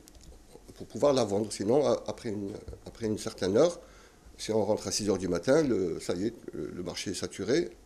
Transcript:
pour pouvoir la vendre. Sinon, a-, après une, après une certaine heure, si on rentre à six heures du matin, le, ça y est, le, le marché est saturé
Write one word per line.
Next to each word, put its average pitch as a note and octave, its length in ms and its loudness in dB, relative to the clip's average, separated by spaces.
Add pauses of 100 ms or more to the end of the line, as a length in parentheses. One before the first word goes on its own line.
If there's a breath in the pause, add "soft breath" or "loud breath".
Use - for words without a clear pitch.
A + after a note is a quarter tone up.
(760)
pour - 100 -16
pouvoir C#3+ 260 2
la C3 120 4
vendre. G#2 280 0
Sinon, B2+ 360 2
a-, - 180 2
après A2 240 -8
une, G2+ 220 -6 (340)
après - 220 -6
une G#2+ 100 0
certaine G2+ 400 0
heure, E3 220 4 (580 soft breath)
si - 140 -4
on G#2+ 120 2
rentre G2+ 240 0
à G2 40 -4
six G#2+ 180 0
heures G2 80 4
du F#2 100 -2
matin, B2+ 360 4
le, F#2+ 360 0
ça - 140 -4
y F#2 140 -2
est, A2+ 60 -6 (200)
le, - 160 -6
le F2+ 140 -8
marché E2+ 280 -6
est F2+ 40 -4
saturé - 560 -2 (140)